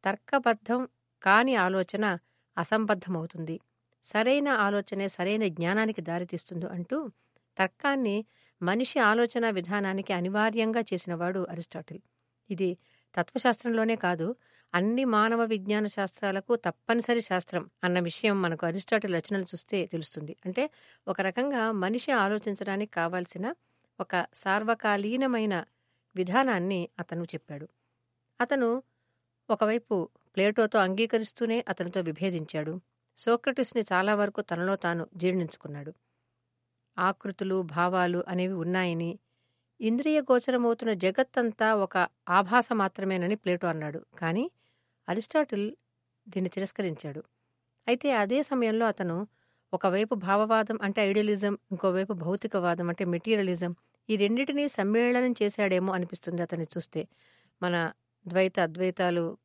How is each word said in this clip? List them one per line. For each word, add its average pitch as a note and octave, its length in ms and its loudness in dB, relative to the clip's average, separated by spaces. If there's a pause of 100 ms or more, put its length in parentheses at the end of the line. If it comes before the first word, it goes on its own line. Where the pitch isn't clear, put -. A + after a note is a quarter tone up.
తర్కబద్ధం A#3 760 0 (400)
కాని A#3+ 340 6
ఆలోచన F#3+ 500 0 (520)
అసంబద్ధమవుతుంది, F3 960 -2 (500)
సరైన C4+ 440 2 (100)
ఆలోచనే G3+ 480 0
సరైన G3+ 400 0
జ్ఞానానికి F#3+ 540 0
దారితీస్తుంది E3+ 680 -6
అంటూ F3+ 300 -6 (600)
తర్కాన్ని A3 600 0 (440)
మనిషి G#3+ 380 0
ఆలోచన A#3 500 4
విధానానికి F#3+ 640 -2
అనివార్యంగా G#3+ 680 0
చేసినవాడు F3+ 680 -4
అరిస్టాటిల్. E3 520 -12 (480)
ఇది F#3+ 200 -2 (460)
తత్వశాస్త్రంలోనే A3+ 800 0
కాదు, F3+ 320 -2 (460)
అన్ని A3 320 2
మానవ A3+ 400 4
విజ్ఞాన G#3 420 -2
శాస్త్రాలకు G3 680 -4
తప్పనిసరి A#3 680 0
శాస్త్రం F3+ 420 -2 (200)
అన్న F3+ 160 2
విషయం F3+ 420 0
మనకు E3 240 0
అరిస్టాటిల్ F#3+ 500 -2
రచనలు F3+ 340 -4
చూస్తే F#3+ 360 -6
తెలుస్తుంది. D#3 560 -10
అంటే F#3 220 -4 (440)
ఒక F#3+ 140 -2
రకంగా A#3+ 420 0 (120)
మనిషి G#3 400 -2
ఆలోచించడానికి G3+ 760 0
కావాల్సిన F3+ 560 -4 (520)
ఒక F#3 160 -6 (200)
సార్వకాలీనమైన A3 1200 0 (600)
విధానాన్ని F#3 680 0 (180)
అతను E3+ 240 -6
చెప్పాడు. D#3 440 -12 (720)
అతను B3 300 2 (800)
ఒకవైపు A3 460 2 (340)
ప్లేటోతో G#3+ 500 2
అంగీకరిస్తూనే A3 800 0 (100)
అతనితో F3+ 340 -4
విభేదించాడు. D#3+ 720 -4 (440)
సోక్రటీస్ని A#3+ 640 0
చాలా G3 340 0
వరకు G#3 260 0
తనలో F3+ 340 -2
తాను E3+ 280 -2 (140)
జీర్ణించుకున్నాడు. D#3+ 720 -4 (1080)
ఆకృతులు, F#3+ 600 0 (100)
భావాలు F3 600 2
అనేవి F3+ 280 -2
ఉన్నాయని, E3+ 560 -2 (680)
ఇంద్రియ C#4 420 2
గోచరమవుతున్న A#3+ 720 2
జగత్తంతా G#3+ 840 0
ఒక G3 220 0 (320)
ఆభాస G3 440 4
మాత్రమేనని F#3+ 640 0
ప్లేటో F3+ 320 -2
అన్నాడు. D#3 320 -4 (180)
కానీ E3+ 280 0 (600)
అరిస్టాటిల్ G#3+ 580 0 (640)
దీన్ని F#3 220 -2
తిరస్కరించాడు. D#3+ 720 -6 (640)
అయితే B3 280 0
అదే G#3+ 280 2
సమయంలో A#3 420 0
అతను F#3 320 -2 (560)
ఒకవైపు G3 420 0
భావవాదం G#3+ 680 2
అంటే G3+ 200 -2
ఐడియలిజం, G3+ 520 2 (160)
ఇంకోవైపు F#3+ 440 0
భౌతికవాదం F3 760 -2
అంటే F3 160 -4
మెటీరియలిజం, F3 680 0 (360)
ఈ G#3+ 60 2
రెండిటినీ B3+ 520 0
సమ్మేళనం A#3+ 640 2
చేశాడేమో G3 600 0
అనిపిస్తుంది F3 480 -4
అతన్ని E3 260 -4
చూస్తే. - 340 -6 (600)
మన F3+ 140 0 (500)
ద్వైత F#3 340 2
అద్వైతాలు F3 640 0 (200)